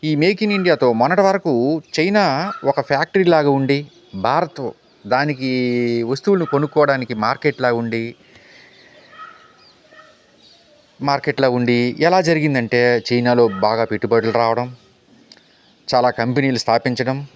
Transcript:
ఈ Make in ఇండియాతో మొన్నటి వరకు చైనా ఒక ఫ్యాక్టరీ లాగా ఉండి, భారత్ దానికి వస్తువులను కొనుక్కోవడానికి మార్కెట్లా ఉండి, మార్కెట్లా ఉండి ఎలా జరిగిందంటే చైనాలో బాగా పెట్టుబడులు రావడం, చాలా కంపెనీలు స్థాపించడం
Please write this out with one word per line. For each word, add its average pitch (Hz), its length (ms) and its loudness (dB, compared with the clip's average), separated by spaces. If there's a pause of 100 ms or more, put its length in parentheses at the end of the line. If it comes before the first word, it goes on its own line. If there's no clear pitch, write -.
ఈ 156 120 0
Make 180 300 2
in 208 60 0
ఇండియాతో 175 420 2
మొన్నటి 143 280 2
వరకు 160 600 0 (160)
చైనా 180 540 0 (100)
ఒక 139 180 0
ఫ్యాక్టరీ 156 420 0
లాగా 156 260 4
ఉండి, 135 300 0 (360)
భారత్ 135 540 -4 (360)
దానికి 131 440 -2 (540)
వస్తువులను 160 420 0
కొనుక్కోవడానికి 143 680 0
మార్కెట్లా 127 600 -2
ఉండి, 117 420 -4 (2750)
మార్కెట్లా 139 480 0
ఉండి 123 500 0
ఎలా 175 220 4
జరిగిందంటే 123 840 0 (100)
చైనాలో 120 340 4
బాగా 107 360 0
పెట్టుబడులు 110 480 0
రావడం, 117 440 -2 (1160)
చాలా 123 160 4
కంపెనీలు 123 480 -2
స్థాపించడం 127 800 -2